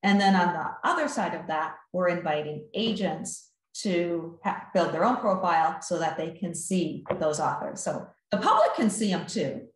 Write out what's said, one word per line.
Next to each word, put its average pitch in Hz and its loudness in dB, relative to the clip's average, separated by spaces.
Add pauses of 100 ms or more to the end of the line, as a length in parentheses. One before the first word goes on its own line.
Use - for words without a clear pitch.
And 202 4
then 196 6
on 175 4
the 160 -4 (160)
other 330 2
side 180 -2
of 156 -10
that, 156 -2 (180)
we're 180 2
inviting 151 -2
agents 185 -4 (320)
to 170 -2
ha-, - -4
build 165 2
their 165 2
own 247 2
profile 180 2
so 175 -4
that 160 -2
they 165 -4
can 170 -8
see 165 -2 (160)
those 151 0
authors. - -2
So - -4 (240)
the 202 0
public 381 4
can 247 2
see 208 0
them 165 -2
too. 139 -4